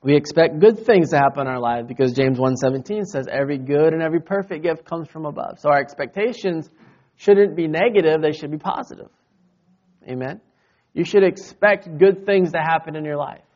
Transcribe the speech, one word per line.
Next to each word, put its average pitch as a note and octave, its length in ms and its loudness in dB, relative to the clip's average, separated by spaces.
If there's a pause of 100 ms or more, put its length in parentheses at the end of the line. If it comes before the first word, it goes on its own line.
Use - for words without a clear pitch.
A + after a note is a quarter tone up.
We C#3+ 140 2
expect D3+ 420 0
good G#3+ 280 4
things F3+ 240 4
to D#3 80 2
happen C#3 240 2
in C3 60 -4
our B2+ 120 -6
life A#2+ 260 -4
because B2 280 -2
James C3 240 0
one C3 180 0
seventeen C3+ 480 -4
says, C3+ 260 -8
"Every C#3 280 -4
good D3 340 2
and D#3+ 80 -4
every D#3+ 220 -2
perfect F#3+ 400 -6
gift D#3+ 240 -4
comes E3 220 -10
from D#3+ 180 -12
above." - 320 -10
So D#3 100 -2
our C#3+ 100 4
expectations F3 920 -6 (460)
shouldn't G3 400 4
be E3 120 -2
negative, D#3+ 540 2
they D3+ 100 0
should D3 180 -10
be D#3 60 -6
positive. - 540 -8 (1000)
Amen? B2+ 320 -8 (540)
You E3 100 -2
should G3 200 4
expect F#3+ 760 -2
good F#3+ 260 4
things F#3+ 280 0
to E3+ 60 -4
happen D#3+ 380 -2
in D3+ 80 -8
your D3 140 -6
life. - 260 -10 (120)